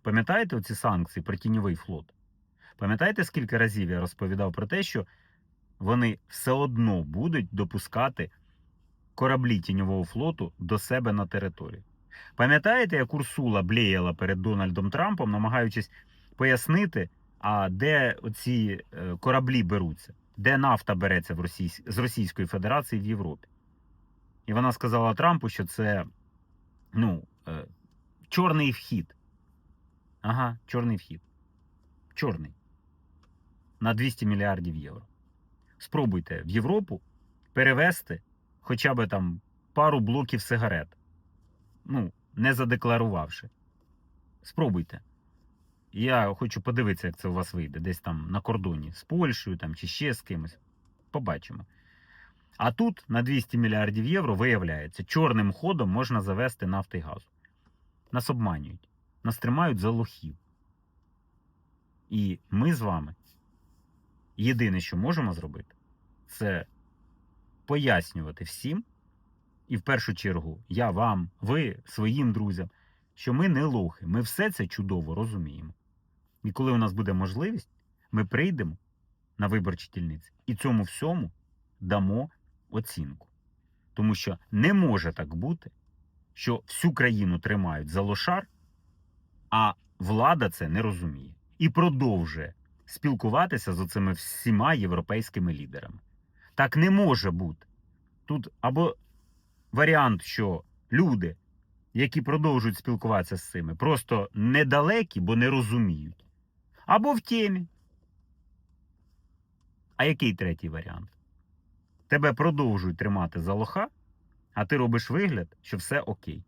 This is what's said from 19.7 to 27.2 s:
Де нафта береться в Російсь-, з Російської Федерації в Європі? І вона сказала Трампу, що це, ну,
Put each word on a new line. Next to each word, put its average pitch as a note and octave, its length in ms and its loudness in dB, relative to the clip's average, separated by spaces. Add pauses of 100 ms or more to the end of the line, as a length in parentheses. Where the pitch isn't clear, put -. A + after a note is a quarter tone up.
Де C3 200 4
нафта A#2 380 2
береться F#2 380 0
в E2 60 -4
Російсь-, F2 460 -6
з G#2+ 120 -4
Російської G2+ 500 -2
Федерації G#2+ 540 -2
в G2+ 40 -6
Європі? G2 420 -4 (1000)
І A2 80 -4
вона B2 180 4
сказала A2+ 420 2
Трампу, D#3 360 4
що G2+ 160 -4
це, G2+ 400 -2 (880)
ну, G#2 300 0 (240)